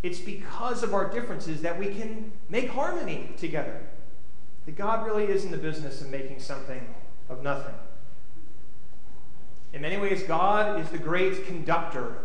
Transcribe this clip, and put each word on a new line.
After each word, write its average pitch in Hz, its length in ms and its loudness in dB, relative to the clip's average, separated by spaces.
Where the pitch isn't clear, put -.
it's 175 180 0
because - 640 -2
of 190 140 0
our 196 160 2
differences 160 500 -2
that 170 160 -2
we 202 160 0
can 220 380 0
make 254 200 0
harmony 285 680 0
together. 151 420 0
That 156 100 -2
God 214 300 0
really 214 200 0
is 196 200 0
in 175 60 0
the 160 60 0
business 151 440 0
of 139 80 0
making 135 300 0
something 135 420 0
of 131 140 0
nothing. 139 320 0
In 143 80 -2
many 175 160 0
ways, 196 260 0
God 196 560 2
is 156 100 0
the 165 80 0
great 180 480 2
conductor 151 800 0